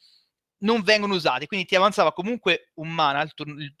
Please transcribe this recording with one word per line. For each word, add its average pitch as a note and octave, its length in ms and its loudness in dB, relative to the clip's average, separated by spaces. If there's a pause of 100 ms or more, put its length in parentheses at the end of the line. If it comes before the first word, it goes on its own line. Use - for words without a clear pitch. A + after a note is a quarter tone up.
(600)
non A3 220 0
vengono G3+ 320 2
usati, D3 320 -2
quindi F#3 200 -6
ti F#3+ 100 2
avanzava F#3+ 360 4
comunque F#3+ 600 -4
un D#3+ 140 -12
mana D3+ 340 0
il D#3 100 -8
turn-, D3 280 -14
il, C#3+ 200 -12